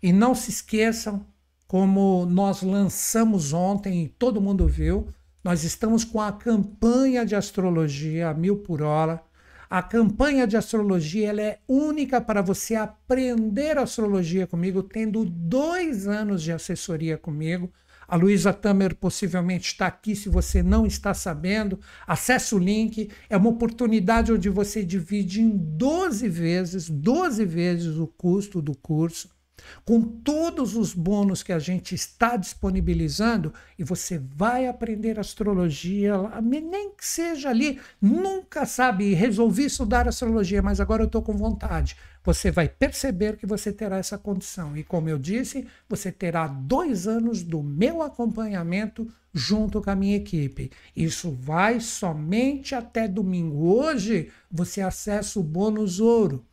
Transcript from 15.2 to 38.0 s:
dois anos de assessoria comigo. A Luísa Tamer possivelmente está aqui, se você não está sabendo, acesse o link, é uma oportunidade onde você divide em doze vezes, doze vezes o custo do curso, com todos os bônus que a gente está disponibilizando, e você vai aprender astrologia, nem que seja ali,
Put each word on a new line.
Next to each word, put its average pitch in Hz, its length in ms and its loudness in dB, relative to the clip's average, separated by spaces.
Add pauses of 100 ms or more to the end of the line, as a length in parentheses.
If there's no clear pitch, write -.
dois 233 800 -2
anos 208 360 -2
de 165 80 -4
assessoria 160 680 -4
comigo. 160 560 -6 (340)
A - 80 -2
Luísa 190 380 6
Tamer 196 400 2
possivelmente 180 760 -2
está 190 160 -2
aqui, 208 280 -4
se 202 140 -8
você 185 320 2
não 208 240 4
está 202 300 -2
sabendo, 190 640 -2 (260)
acesse 247 480 0
o 202 60 4
link, 214 500 0 (180)
é 214 80 0
uma 196 140 6
oportunidade 226 840 2
onde 202 160 2
você 202 360 0
divide 190 580 -2
em 226 80 6
doze 220 800 0
vezes, 170 580 -2
doze 220 560 2
vezes 170 540 0
o 165 80 -2
custo 185 560 -2
do 147 160 -4
curso, 165 560 -2 (520)
com 233 160 4
todos 294 760 -2
os 220 180 0
bônus 196 480 0
que - 120 -6
a 170 60 0
gente 180 360 -4
está - 400 0
disponibilizando, 180 1160 -2 (260)
e 185 40 -4
você 175 340 -6 (180)
vai 247 320 0
aprender 226 500 -4
astrologia, 196 960 -2 (260)
nem 320 500 -2
que - 140 -16
seja 320 440 -4
ali, 262 300 0 (220)